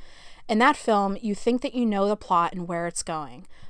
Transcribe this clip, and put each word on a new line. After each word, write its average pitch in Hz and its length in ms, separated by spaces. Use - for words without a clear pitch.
In 220 100
that 277 180
film, 202 460
you 208 120
think 240 280
that 277 140
you 240 100
know 202 220
the 208 80
plot 170 360
and 180 140
where 170 220
it's - 160
going, 160 420